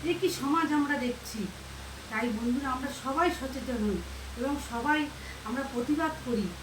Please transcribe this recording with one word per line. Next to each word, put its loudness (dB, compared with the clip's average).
এ 2
কি 2
সমাজ 4
আমরা 4
দেখছি? -2
তাই 0
বন্ধুরা, 2
আমরা -2
সবাই 4
সচেতন -2
হই 2
এবং 0
সবাই 2
আমরা -2
প্রতিবাদ 2
করি। 2